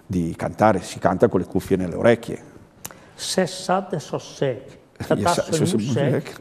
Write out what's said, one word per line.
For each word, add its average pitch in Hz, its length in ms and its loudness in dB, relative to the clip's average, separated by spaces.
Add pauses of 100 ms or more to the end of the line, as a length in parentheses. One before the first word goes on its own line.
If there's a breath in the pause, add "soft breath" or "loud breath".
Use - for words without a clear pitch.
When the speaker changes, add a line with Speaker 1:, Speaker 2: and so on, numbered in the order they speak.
Speaker 1:
di 85 320 -2
cantare, 98 460 4
si - 160 -12
canta 92 300 4
con 95 120 2
le 87 60 -2
cuffie 95 320 0
nelle 85 160 -4
orecchie. 90 440 2 (760 loud breath)
Speaker 2:
Se - 320 -2
sad 190 500 -4
so 147 220 -6
sec, - 600 -6 (200)
Speaker 1:
<laughs> - 180 0
Yes, 170 200 2
Speaker 2:
tatas - 140 -2
Speaker 1:
so 156 260 2
Speaker 2:
nu 107 40 0
Speaker 1:
sec, 135 300 0 (160)
Speaker 2:
sec, - 140 -16